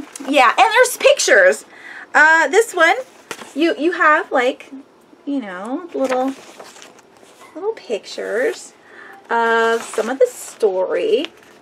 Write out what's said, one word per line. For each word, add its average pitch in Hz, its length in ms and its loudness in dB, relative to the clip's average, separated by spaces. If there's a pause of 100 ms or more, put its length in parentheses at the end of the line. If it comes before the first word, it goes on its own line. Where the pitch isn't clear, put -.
(260)
yeah, 262 300 2
and 415 160 4
there's 494 240 2
pictures. 226 720 4 (480)
Uh, 311 340 6
this 392 260 2
one, 349 220 2 (580)
you, 302 220 0
you 320 160 -2
have, 339 400 0
like, - 400 -4 (540)
you 285 140 -6
know, 220 540 -10
little, 262 400 -2 (1200)
little 392 200 -6
pictures 214 1000 -6 (580)
of 226 520 0
some 220 280 -6
of 269 80 -6
the 508 80 6
story, 185 1000 -2 (360)